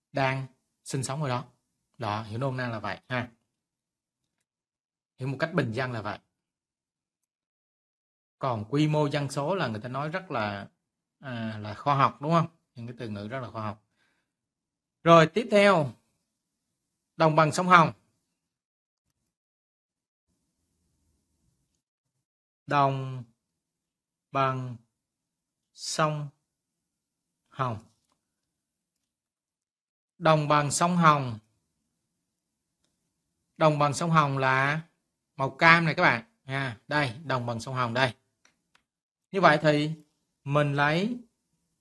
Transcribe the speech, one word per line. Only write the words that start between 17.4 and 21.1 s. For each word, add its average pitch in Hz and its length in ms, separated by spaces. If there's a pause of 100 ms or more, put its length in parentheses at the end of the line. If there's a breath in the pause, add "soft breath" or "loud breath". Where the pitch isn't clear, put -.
sông 180 160
Hồng. 170 240 (4000)